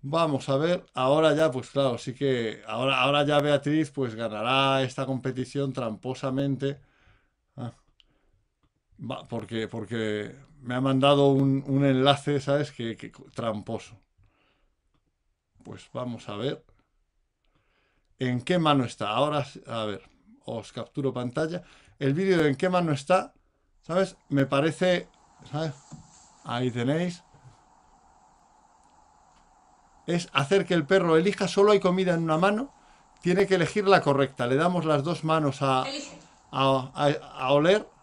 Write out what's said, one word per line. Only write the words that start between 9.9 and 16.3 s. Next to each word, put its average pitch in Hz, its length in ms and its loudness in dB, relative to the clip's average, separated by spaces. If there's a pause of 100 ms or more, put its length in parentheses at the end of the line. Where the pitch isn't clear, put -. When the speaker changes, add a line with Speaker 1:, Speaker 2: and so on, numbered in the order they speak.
Speaker 1:
me 123 160 -8
ha 127 60 -2
mandado 139 480 4
un, 139 380 2
un 139 180 2
enlace, 139 560 2
¿sabes? 143 320 -2
Que, 117 240 -8
que - 140 -16 (220)
tramposo. 110 640 -8 (1700)
Pues - 300 -18
vamos 120 340 -10
a 104 80 -10